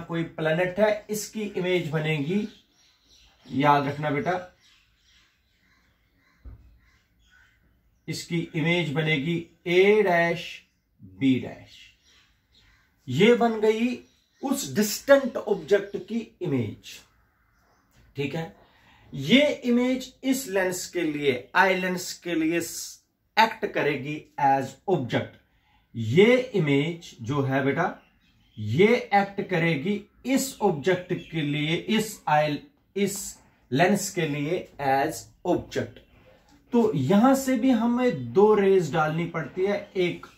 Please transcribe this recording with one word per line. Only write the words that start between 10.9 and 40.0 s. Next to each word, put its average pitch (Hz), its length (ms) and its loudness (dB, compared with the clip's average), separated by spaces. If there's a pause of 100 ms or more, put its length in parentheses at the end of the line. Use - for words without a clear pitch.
बी 131 380 0
dash। - 400 -14 (1300)
ये 185 280 6
बन 226 260 0
गई 226 340 0 (480)
उस 160 320 -4
distant 262 640 2
object 196 600 -2 (100)
की 226 120 -4 (220)
image। 127 580 -6 (1160)
ठीक - 200 -6
है, 165 200 -8 (580)
ये 156 280 4 (240)
image 247 480 0 (100)
इस 262 240 -2
lens 185 420 -2
के 175 120 -4
लिए, 147 540 -2
eye 190 200 4
lens 185 380 -4
के 175 220 -6
लिए 160 260 0
स-, - 420 -14 (360)
act 208 260 2
करेगी 147 560 -4 (200)
as 139 240 2 (240)
object। 127 460 -2 (600)
ये 165 420 6
image 165 840 0
जो 135 200 -2
है 131 240 0
बेटा, 165 380 -2 (540)
ये 147 380 4 (180)
act 196 360 0
करेगी 170 520 0 (240)
इस 262 360 -2
object 180 520 0 (180)
के 160 100 -4
लिए, 147 340 -2
इस - 520 -4
आई, 151 320 2 (360)
इस - 440 -4 (320)
lens 180 380 2
के 160 180 -4
लिए 147 540 -4
as 139 400 0 (260)
object। - 520 -4 (720)
तो 233 220 2
यहां 202 400 4
से 262 220 -2
भी 262 140 2
हमें 233 600 0
दो 214 200 6
rays 190 400 2
डालनी 160 320 -2
पड़ती 185 400 -6
है, 202 300 -4
एक 180 300 -2 (120)